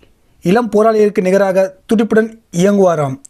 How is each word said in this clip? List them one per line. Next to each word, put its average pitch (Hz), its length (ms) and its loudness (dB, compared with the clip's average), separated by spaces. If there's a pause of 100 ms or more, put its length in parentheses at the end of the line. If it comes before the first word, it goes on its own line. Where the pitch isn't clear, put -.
(420)
இளம் 214 280 0
போராளிகளுக்கு 214 500 0
நிகராக 190 540 0 (120)
துடிப்புடன் 220 540 -2 (160)
இயங்குவாராம். 170 720 0